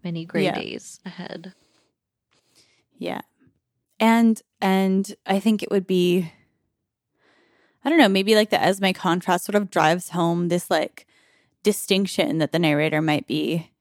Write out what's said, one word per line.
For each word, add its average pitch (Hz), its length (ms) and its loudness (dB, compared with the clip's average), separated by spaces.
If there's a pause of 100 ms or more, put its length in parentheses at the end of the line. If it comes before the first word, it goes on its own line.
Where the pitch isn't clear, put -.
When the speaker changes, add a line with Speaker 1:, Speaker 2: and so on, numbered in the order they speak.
Speaker 1:
many 170 220 -8
gray 185 200 -2
Speaker 2:
Yeah. 180 100 -2
Speaker 1:
days - 520 -12
ahead. 180 480 -14 (1400)
Speaker 2:
Yeah. 175 220 -8 (800)
And, 226 420 4 (180)
and 190 540 0 (100)
I 190 160 0
think 214 220 0
it - 80 -8
would 190 160 0
be, 180 440 2 (1500)
I 269 60 -2
don't 339 80 4
know, 240 100 6
maybe, 196 260 2
like, 214 160 4
the - 120 0
Esme 190 300 2
contrast 180 520 0
sort 202 120 -8
of 202 140 -2
drives 165 400 2
home 170 380 0
this, 175 220 -2
like, - 360 -4 (560)
distinction 196 760 -2
that 151 140 -2
the 160 60 0
narrator 156 440 2
might 151 240 -2
be 151 440 -4 (100)